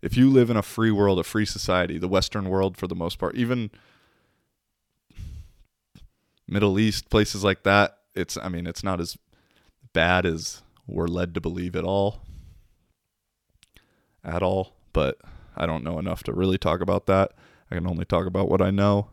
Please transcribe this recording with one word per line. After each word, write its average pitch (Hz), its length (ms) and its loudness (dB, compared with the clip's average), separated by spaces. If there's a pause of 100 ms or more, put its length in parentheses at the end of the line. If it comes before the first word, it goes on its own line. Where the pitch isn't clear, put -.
If 110 160 -4
you 127 140 6
live 123 200 6
in 117 60 2
a 104 60 2
free 113 280 0
world, 101 280 4
a 82 60 -2
free 107 200 -2
society, 90 540 -2
the 92 100 -4
Western 95 400 0
world 95 280 0
for 95 100 -8
the 90 80 -6
most 87 240 -6
part, - 180 -4
even 120 340 -2 (2750)
Middle 101 300 2
East, 107 320 0
places 104 340 2
like 95 180 2
that, 101 360 4 (160)
it's, - 220 -6
I - 120 -8
mean, 87 180 -6
it's 85 160 -10
not 95 180 -2
as 85 160 -6 (760)
bad 90 340 2
as 80 360 -4 (240)
we're 85 200 -4
led 87 280 -4
to 87 60 -4
believe 87 360 -6
at 85 80 -4
all. 98 360 0 (2000)
At 85 180 -4
all. 95 320 -2 (180)
But 69 260 0 (380)
I 82 100 -2
don't 80 180 -4
know 82 140 -4
enough 87 260 -6
to - 80 -4
really 95 260 2
talk 87 220 0
about 98 260 -2
that. 95 260 4 (380)
I - 60 -6
can 85 100 -4
only 90 180 -4
talk 90 220 0
about 92 220 0
what 95 120 0
I 95 100 2
know. 101 420 2